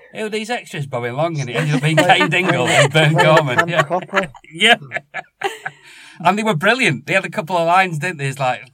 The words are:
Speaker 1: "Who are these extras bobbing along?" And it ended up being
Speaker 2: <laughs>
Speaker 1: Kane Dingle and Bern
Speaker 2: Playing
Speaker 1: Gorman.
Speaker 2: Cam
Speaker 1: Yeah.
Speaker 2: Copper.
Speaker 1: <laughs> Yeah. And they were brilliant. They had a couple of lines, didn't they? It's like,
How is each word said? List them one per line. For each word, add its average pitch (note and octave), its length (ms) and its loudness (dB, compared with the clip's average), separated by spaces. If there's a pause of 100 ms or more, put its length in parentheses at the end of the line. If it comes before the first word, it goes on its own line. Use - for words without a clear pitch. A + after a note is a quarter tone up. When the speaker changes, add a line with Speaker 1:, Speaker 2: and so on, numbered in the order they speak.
(120)
Speaker 1:
"Who G#3+ 140 -8
are - 20 -6
these G#3+ 220 -6
extras E3+ 380 -8
bobbing A#2+ 240 -4
along?" D#3 280 -2
And C#3 80 -6
it - 80 -6
ended D3 200 0
up B2+ 60 -4
being D#3 140 0
Speaker 2:
<laughs> - 120 4
Speaker 1:
Kane F#3 200 4
Dingle D#3+ 380 0
and C#3+ 260 4
Bern D#3 220 4
Speaker 2:
Playing D#3+ 100 4
Speaker 1:
Gorman. D#3 340 4
Speaker 2:
Cam E3+ 100 2
Speaker 1:
Yeah. E3+ 160 2
Speaker 2:
Copper. F3+ 440 -4 (100)
Speaker 1:
<laughs> - 140 -20
Yeah. G#3+ 240 2 (1400)
And F3+ 180 2
they A3 60 -4
were F#3 100 2
brilliant. F#3 520 0
They E3 80 -2
had F#3+ 100 0
a F#3 60 -8
couple E3 260 -4
of E3 100 0
lines, F3+ 320 2
didn't F3 200 -6
they? C#3 100 -4
It's C3 100 -8
like, B2+ 240 -2 (100)